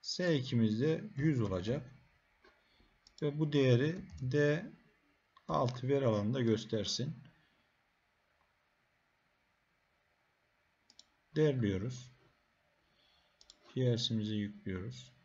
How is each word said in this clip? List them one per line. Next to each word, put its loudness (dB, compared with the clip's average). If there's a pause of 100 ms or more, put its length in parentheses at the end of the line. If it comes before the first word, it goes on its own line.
S 0
ikimiz 2
de 0 (120)
yüz 0
olacak. -4 (1300)
Ve -2
bu 0
değeri 4 (160)
D 0 (760)
altı 0
veri 2
alanında 2
göstersin. -2 (4000)
Derliyoruz. 0 (1600)
P 2
L 0
C'mizi -2
yüklüyoruz. -8